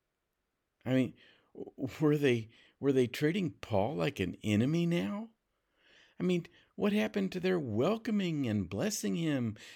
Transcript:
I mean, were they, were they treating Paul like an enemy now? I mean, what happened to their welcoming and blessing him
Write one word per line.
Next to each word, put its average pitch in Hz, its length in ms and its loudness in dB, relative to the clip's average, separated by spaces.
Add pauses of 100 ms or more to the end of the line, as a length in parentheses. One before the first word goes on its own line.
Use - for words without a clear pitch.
(840)
I 120 100 -2
mean, 131 200 2 (880)
were 151 160 4
they, 123 320 2 (300)
were 139 120 2
they 131 160 4
treating 160 440 -2
Paul 110 440 0
like 165 240 -2
an 90 240 -2
enemy 131 440 2
now? 202 420 -2 (880)
I - 40 -4
mean, 180 240 0 (280)
what 202 180 0
happened 208 380 0
to 185 80 -6
their 185 200 0
welcoming 160 880 0
and 104 220 0
blessing 196 460 -2
him 139 420 -2 (180)